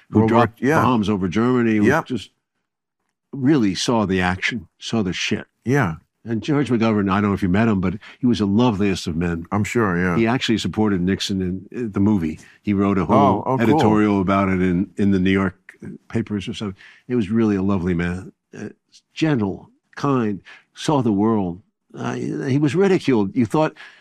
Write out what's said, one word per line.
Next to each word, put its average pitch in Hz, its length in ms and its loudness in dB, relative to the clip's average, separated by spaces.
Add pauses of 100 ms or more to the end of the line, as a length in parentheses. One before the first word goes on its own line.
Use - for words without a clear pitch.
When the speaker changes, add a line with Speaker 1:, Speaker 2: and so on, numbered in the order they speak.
Speaker 1:
who 107 100 2
Speaker 2:
World 113 120 4
War, 117 140 6
Speaker 1:
dropped - 160 -6
Speaker 2:
yeah. 151 200 2
Speaker 1:
bombs 113 280 2
over 95 180 0
Germany. 113 460 0
He 107 60 2
was 104 100 4
Speaker 2:
Yep. 151 180 2
Speaker 1:
just 117 240 -8 (1000)
really 127 440 2
saw 113 300 0
the 92 140 0
action, 90 480 -4 (100)
saw - 260 -4
the 90 100 -4
shit. - 320 -6 (180)
Speaker 2:
Yeah. 117 320 0 (300)
Speaker 1:
And 110 160 -4
George 143 280 0
McGovern, 107 400 2
I 98 120 2
don't 104 80 0
know 98 60 0
if - 80 -6
you 92 60 0
met 107 180 2
him, 104 120 2
but 90 160 -2 (240)
he 131 60 -2
was 117 140 2
the 104 80 0
loveliest 101 600 0
of 82 80 -4
men. 85 360 -4
Speaker 2:
I'm 104 120 0
sure, 101 340 0
yeah. 87 200 0
Speaker 1:
He 113 100 2
actually 117 300 0
supported 101 440 0
Nixon 95 400 -2
in, 92 300 -6
in 113 200 -8
the 104 80 -2
movie. 92 400 0 (240)
He 104 100 0
wrote 98 240 2
a 90 80 0
whole 127 400 2
Speaker 2:
Oh, 131 80 -2
oh, 135 40 0
cool. 113 40 0 (140)
Speaker 1:
editorial 104 460 2
about 98 280 2
it 92 120 0
in, 92 360 0
in 101 140 2
the 95 80 2
New 95 120 2
York 98 460 -2 (320)
papers 104 380 -6
or 113 80 -8
something. 101 260 -10 (260)
It 123 80 -4
was 104 140 -2
really 110 260 2
a 95 60 0
lovely 92 320 0
man. 87 380 -4 (260)
Uh, 110 120 -12 (440)
gentle, 110 560 -2 (260)
kind, 117 460 -2 (320)
saw 147 300 0
the 113 100 2
world. 98 480 0 (320)
Uh, 123 220 -8
he 123 420 -2
was 147 180 0
ridiculed. 143 600 2
You 120 100 2
thought, 156 280 0 (280)